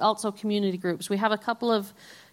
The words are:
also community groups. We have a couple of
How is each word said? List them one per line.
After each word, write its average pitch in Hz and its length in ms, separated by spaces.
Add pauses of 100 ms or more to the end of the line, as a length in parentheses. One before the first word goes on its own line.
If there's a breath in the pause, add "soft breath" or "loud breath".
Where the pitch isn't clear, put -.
also 214 320
community 202 440
groups. 180 320
We 196 100
have 214 120
a 214 80
couple 233 320
of 208 220 (400 loud breath)